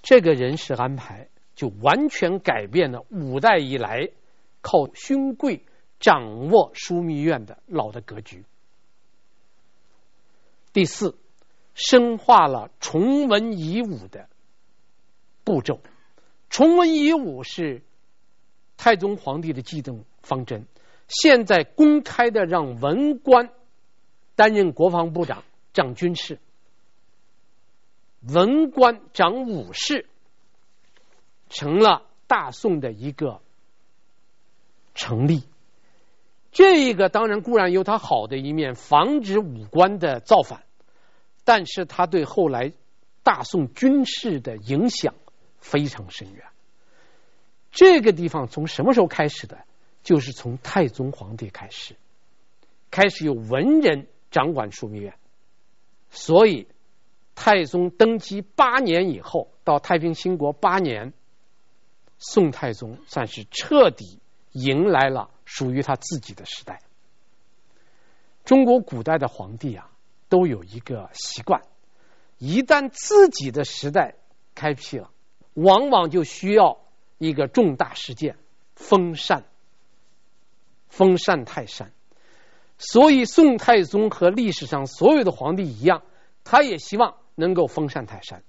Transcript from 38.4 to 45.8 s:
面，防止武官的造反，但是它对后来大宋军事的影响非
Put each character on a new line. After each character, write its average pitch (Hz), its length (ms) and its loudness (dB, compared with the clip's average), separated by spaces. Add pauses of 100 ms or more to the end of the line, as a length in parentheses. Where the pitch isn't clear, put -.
面， 147 220 -4
防 208 480 0
止 196 160 -2
武 131 320 -8
官 190 280 4
的 143 220 -4
造 196 220 4
反， - 220 -10 (800)
但 220 220 4
是 180 200 -8
它 - 200 -2
对 165 200 -2
后 165 220 0
来 131 240 -4 (500)
大 190 200 0
宋 143 300 -4
军 269 320 2
事 190 340 -6
的 113 200 -10
影 139 320 -2
响 - 240 -6 (440)
非 147 280 -4